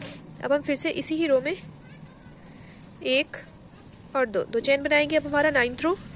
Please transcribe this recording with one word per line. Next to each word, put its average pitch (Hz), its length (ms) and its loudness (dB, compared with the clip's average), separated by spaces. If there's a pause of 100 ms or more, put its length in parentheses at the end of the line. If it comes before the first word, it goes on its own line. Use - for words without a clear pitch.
(440)
अब 254 100 0
हम 294 80 4
फिर 285 140 -2
से 320 140 -2
इसी 302 260 -4
ही 320 120 0
रो 262 140 4
में 311 160 -4 (1500)
एक 262 340 0 (800)
और 262 100 4
दो, 196 180 0
दो - 160 -2
chain 277 240 2
बनाएंगे। 294 320 2
अब 294 120 2
हमारा 294 220 4
ninth 247 320 0
row 339 160 2 (180)